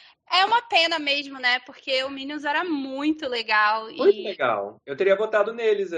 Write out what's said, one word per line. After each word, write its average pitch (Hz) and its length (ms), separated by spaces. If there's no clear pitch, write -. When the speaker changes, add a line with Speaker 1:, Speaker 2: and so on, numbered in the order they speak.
Speaker 1:
É 370 140
uma 453 180
pena 330 360
mesmo, 285 400
né? 247 220
Porque 262 440
o 277 60
Minions 277 340
era 302 180
muito 294 640
legal 220 600
Speaker 2:
Muito 277 320
Speaker 1:
e 190 60
Speaker 2:
legal. 113 600
Eu 139 120
teria 196 200
votado 214 380
neles, 214 440